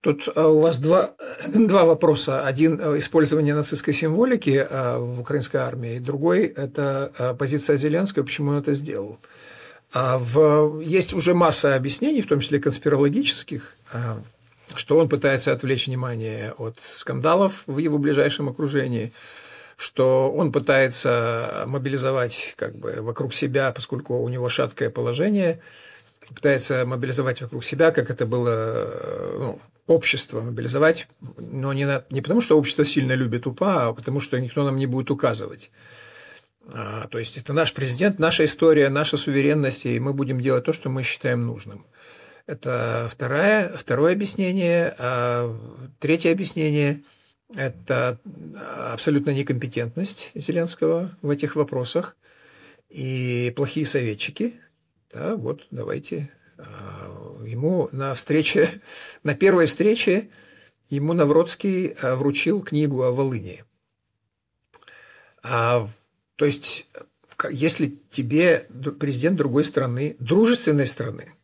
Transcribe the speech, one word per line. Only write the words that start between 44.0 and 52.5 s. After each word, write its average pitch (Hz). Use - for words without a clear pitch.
объяснение. 185
А 120
третье 165
объяснение — 147
это 127
абсолютно 143
некомпетентность 135
Зеленского 170
в 143
этих 143
вопросах 143